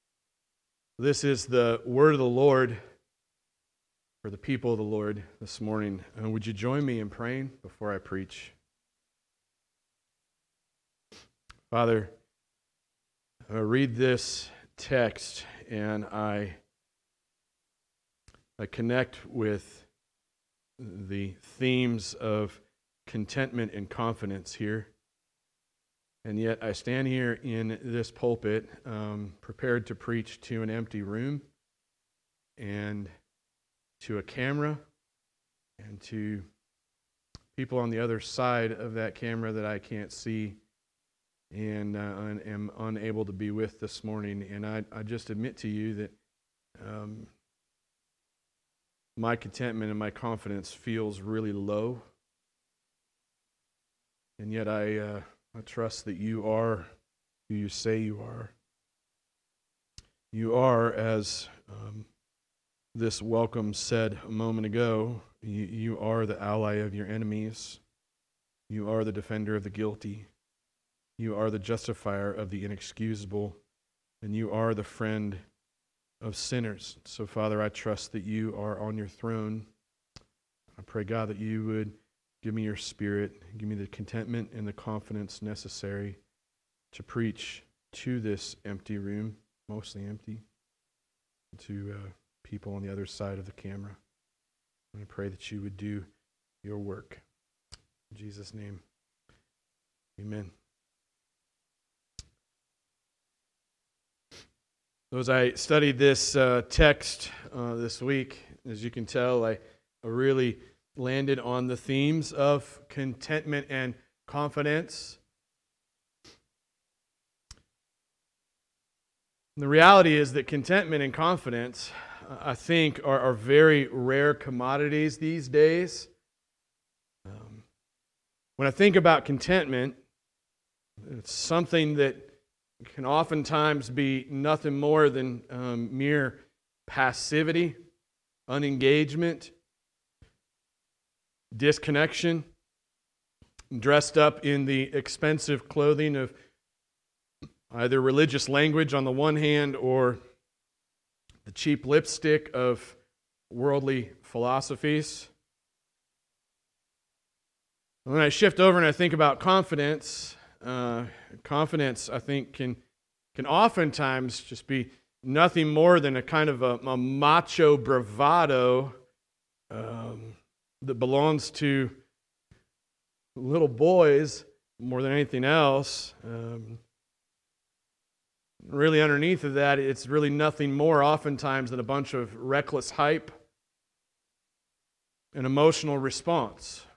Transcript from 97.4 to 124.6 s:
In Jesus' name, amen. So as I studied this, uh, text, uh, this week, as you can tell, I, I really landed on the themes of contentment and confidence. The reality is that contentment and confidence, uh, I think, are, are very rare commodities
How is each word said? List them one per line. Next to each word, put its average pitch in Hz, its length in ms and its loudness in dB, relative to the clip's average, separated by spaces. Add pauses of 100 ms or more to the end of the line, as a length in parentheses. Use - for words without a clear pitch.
In 101 60 -20
Jesus' 104 360 -18
name, 101 280 -14 (1400)
amen. 104 300 -10 (4000)
So 127 60 -4
as 123 100 -4
I 127 240 4
studied 147 440 4
this, 135 380 4
uh, 127 340 4
text, - 640 2 (240)
uh, 120 220 -6
this 117 260 -6
week, 135 380 -4 (280)
as 107 140 -10
you 120 80 -8
can 117 160 -8
tell, 123 380 0
I, 110 160 -2 (420)
I 117 60 -12
really 127 500 2 (360)
landed 135 440 -2
on 123 300 -4
the 123 80 -4
themes 143 580 0
of 143 560 0
contentment 143 800 -6
and 131 240 -4 (320)
confidence. 147 920 -4 (4000)
The 143 100 -4
reality 165 480 12
is 143 200 2
that 139 120 -2
contentment 160 560 0
and 135 120 -4
confidence, 127 760 -2 (380)
uh, 135 140 -14
I 135 120 -4
think, 156 520 2
are, 135 120 4
are 127 140 2
very 139 540 8
rare 135 480 2
commodities 143 800 -2